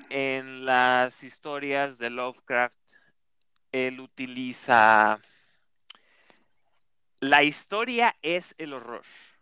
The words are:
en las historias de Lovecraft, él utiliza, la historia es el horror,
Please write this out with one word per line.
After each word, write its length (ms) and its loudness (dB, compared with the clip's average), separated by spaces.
en 560 -6
las 580 2
historias 760 -6
de 120 -6
Lovecraft, 680 -4
él 280 -4
utiliza, 1200 2
la 240 4
historia 800 -2
es 360 -6
el 160 -12
horror, 280 -14